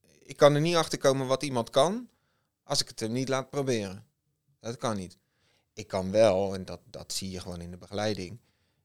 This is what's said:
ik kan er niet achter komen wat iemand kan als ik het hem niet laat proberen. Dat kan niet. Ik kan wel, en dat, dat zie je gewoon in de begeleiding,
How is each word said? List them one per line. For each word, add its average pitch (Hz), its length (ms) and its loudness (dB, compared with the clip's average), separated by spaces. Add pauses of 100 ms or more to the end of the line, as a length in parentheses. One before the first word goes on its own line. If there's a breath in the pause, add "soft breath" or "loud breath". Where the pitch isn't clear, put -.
(240)
ik - 140 -16
kan 147 180 8
er 147 60 4
niet 170 140 2
achter 156 220 0
komen 135 300 2
wat 131 160 0
iemand 127 260 -2
kan 196 400 2 (540)
als 139 180 -2
ik - 60 -8
het - 120 -16
hem 110 120 -4
niet 127 180 -4
laat 131 200 -4
proberen. 110 560 -4 (540)
Dat 113 180 -10
kan 113 180 -4
niet. 92 220 -10 (560)
Ik - 140 -14
kan 95 240 -2
wel, 98 420 4
en 92 120 -10
dat, 90 200 -12
dat - 280 -14
zie 95 180 -6
je 90 80 -10
gewoon 87 220 -12
in 87 100 -14
de 90 60 -16
begeleiding, 101 600 -6 (460)